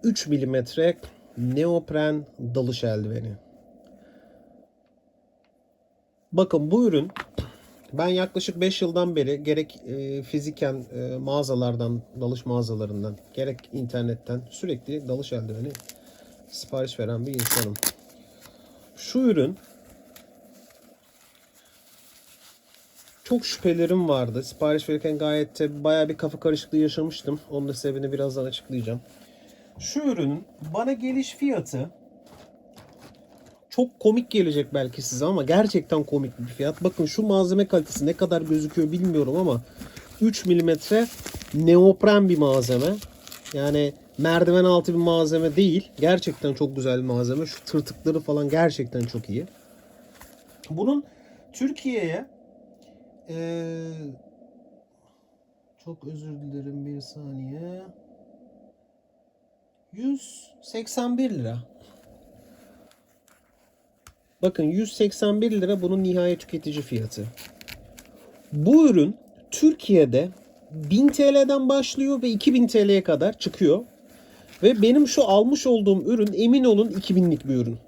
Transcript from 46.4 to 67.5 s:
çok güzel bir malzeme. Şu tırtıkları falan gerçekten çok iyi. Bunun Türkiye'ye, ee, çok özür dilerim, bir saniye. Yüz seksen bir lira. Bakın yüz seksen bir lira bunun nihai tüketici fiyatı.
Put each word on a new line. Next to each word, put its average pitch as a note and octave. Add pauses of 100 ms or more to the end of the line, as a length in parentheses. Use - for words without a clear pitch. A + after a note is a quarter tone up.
çok C3+
güzel B2+
bir B2+
malzeme. B2+
Şu -
tırtıkları D#3
falan D3
gerçekten C#3
çok A#2+
iyi. B2+ (1200)
Bunun A#3 (480)
Türkiye'ye, A#3+ (1000)
ee, E3 (2000)
çok E3
özür D3+
dilerim, C#3+
bir C#3+
saniye. D3 (2000)
Yüz C4 (120)
seksen A#3+
bir C4
lira. A#2+ (2750)
Bakın F#3
yüz F#3+
seksen G#3
bir G#3+
lira F#3
bunun F#3+
nihai F3+
tüketici D3+
fiyatı. A2 (1300)